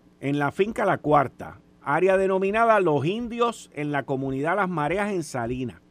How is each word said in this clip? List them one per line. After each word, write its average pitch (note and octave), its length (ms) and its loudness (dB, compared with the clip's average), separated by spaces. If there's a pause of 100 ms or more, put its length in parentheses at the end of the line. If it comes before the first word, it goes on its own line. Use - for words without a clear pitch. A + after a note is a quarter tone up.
(200)
en C#3 180 -2
la C#3+ 140 0
finca G#3+ 320 0
La E3+ 140 2
Cuarta, C3+ 640 0 (200)
área F3+ 380 2
denominada G3 640 2
Los D3+ 260 2
Indios, A#3 680 -4
en D3 160 -4
la C#3 140 -2
comunidad C3+ 520 -2
Las G3 120 0
Mareas, F3+ 440 -2
en F3 100 -4
Salinas". B2 580 -6 (100)